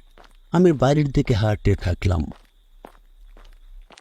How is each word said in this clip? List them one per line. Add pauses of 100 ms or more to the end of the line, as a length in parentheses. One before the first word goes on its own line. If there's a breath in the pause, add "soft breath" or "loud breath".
(520)
আমি
বাড়ির
দিকে
হাঁটতে
থাকলাম। (1800)